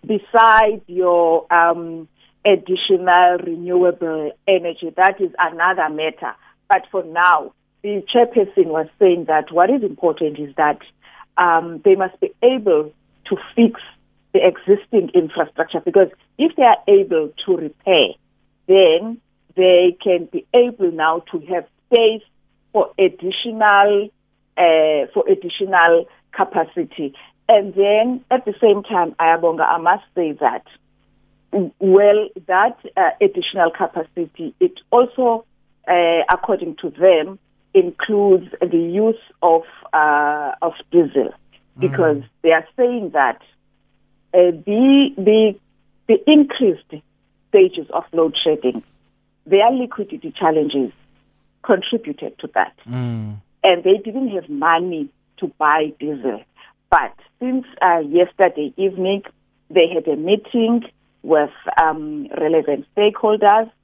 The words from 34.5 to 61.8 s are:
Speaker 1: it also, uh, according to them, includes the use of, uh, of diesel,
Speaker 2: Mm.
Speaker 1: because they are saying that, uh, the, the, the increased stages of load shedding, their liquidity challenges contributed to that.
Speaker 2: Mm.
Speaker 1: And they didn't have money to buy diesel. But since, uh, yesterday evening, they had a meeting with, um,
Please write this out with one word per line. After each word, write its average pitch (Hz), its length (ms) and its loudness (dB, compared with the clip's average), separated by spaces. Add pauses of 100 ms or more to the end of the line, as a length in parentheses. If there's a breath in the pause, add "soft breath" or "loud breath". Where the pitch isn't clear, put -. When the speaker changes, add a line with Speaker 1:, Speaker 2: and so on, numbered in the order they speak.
Speaker 1:
it 180 140 0 (160)
also, 240 560 0 (420)
uh, 170 340 2 (100)
according 180 460 -4
to 160 120 -8
them, 175 480 2 (380)
includes 190 720 2 (140)
the 170 220 0 (220)
use 226 180 -2 (200)
of, 165 180 4 (320)
uh, 147 600 0 (100)
of 165 100 -4 (180)
diesel, 147 380 0
Speaker 2:
Mm. - 500 -20
Speaker 1:
because 143 440 -2 (180)
they 165 100 2
are 160 240 0
saying 240 360 -4
that, 135 280 -2 (960)
uh, 180 140 6 (160)
the, 269 500 2
the, 208 400 2 (520)
the 226 180 2
increased 277 640 2 (580)
stages 185 420 2
of 170 120 -6 (100)
load 165 300 -2
shedding, 127 380 -2 (640)
their 202 240 2
liquidity 240 600 -8
challenges 147 600 -2 (720)
contributed - 800 -6
to - 160 -16
that. - 180 -4 (160)
Speaker 2:
Mm. 117 480 -8 (260)
Speaker 1:
And 175 200 2
they 190 140 2
didn't 220 320 -8
have 185 200 -10
money 165 600 -4 (280)
to 180 100 -8 (120)
buy 156 400 0
diesel. 135 420 -8 (480 soft breath)
But 175 240 0 (260)
since, 254 260 -6 (160)
uh, 170 180 2
yesterday 165 760 -2
evening, 190 460 -4 (480)
they 165 180 2
had 170 200 -6
a 151 80 -2
meeting 220 680 -2 (380)
with, 151 300 0 (280)
um, 151 560 -4